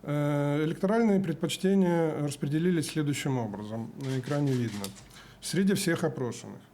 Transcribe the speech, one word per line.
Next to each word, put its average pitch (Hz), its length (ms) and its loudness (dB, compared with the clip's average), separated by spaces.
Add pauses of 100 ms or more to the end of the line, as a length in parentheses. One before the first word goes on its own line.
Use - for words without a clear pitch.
э, 147 600 0
электоральные 196 560 2
предпочтения 170 1040 2
распределились 156 640 0
следующим 143 500 0
образом. 110 640 -6
На 131 180 -4
экране 143 320 0
видно. 113 340 -2 (560)
Среди 196 340 2
всех 170 280 0
опрошенных. 113 560 -4 (160)